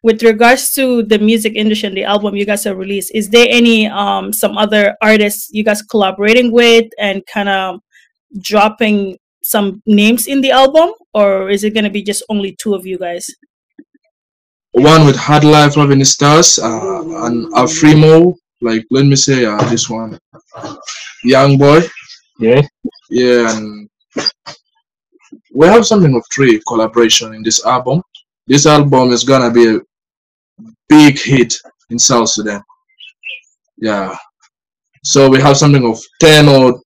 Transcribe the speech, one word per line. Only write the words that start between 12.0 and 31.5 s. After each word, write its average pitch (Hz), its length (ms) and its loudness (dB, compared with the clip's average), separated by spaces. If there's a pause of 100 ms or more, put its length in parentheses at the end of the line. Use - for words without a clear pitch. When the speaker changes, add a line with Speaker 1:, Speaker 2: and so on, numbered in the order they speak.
Speaker 1:
just 202 260 -8
only 202 320 -6
two 208 140 -4
of 185 120 -10
you 185 120 -10
guys? 175 260 -10 (1500)
Speaker 2:
One 151 340 4
with 135 100 2
Hard 147 280 0
Life, 151 320 4
Loving 143 220 2
the 135 60 0
Stars, 147 540 2
uh, 175 440 -8 (240)
and 117 280 -6
Afrimo, 156 800 4 (260)
like, 113 300 -4
let 135 160 0
me 139 100 2
say, 131 280 0
uh, 107 260 -4
this 117 200 -4
one, 113 280 -12 (1040)
Young 135 360 2
Boy. 147 240 4 (580)
Speaker 3:
Yeah. 120 220 2 (480)
Speaker 2:
Yeah, 120 460 0
and 107 320 -14 (1700)
we 147 120 4
have 220 200 4
something 175 300 2
of 113 80 -4 (100)
three 127 320 2
collaboration 113 680 -2
in 110 80 -16
this 107 240 -4
album. 135 360 -2 (460)
This 139 180 2
album 139 460 2
is 117 100 -2
gonna 127 280 0
be 117 260 4
a - 40 -4 (1080)
big 151 300 6
hit 120 360 0 (360)